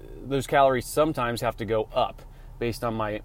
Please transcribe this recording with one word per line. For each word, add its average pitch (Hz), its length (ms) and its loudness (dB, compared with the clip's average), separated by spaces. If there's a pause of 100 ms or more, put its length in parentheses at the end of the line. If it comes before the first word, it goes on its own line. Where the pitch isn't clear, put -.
(260)
those 131 220 -2
calories 135 380 6
sometimes 147 560 0
have 117 160 -2
to 113 80 -6
go 110 280 0
up 110 280 0 (360)
based 120 280 -4
on 117 80 -2
my, 107 320 -2